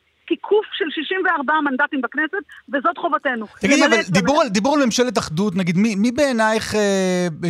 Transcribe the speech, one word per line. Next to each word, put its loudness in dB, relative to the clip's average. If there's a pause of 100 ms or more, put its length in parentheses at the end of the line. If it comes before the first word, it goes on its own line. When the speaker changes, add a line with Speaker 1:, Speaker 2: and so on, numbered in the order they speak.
(280)
Speaker 1:
תיקוף 0
של -4
שישים -4
וארבעה 0
מנדטים 0
בכנסת, -4 (300)
וזאת -2
חובתנו. -2 (140)
Speaker 2:
תגידי, 4
Speaker 1:
למלא 6
Speaker 2:
אבל 4
Speaker 1:
את -6
Speaker 2:
דיבור 2
Speaker 1:
ימיה. 4
Speaker 2:
על, -4
דיבור 2
על 4
ממשלת 0
אחדות, -2
נגיד, -2
מי, 2
מי 0
בעינייך, 0
אה, 0 (240)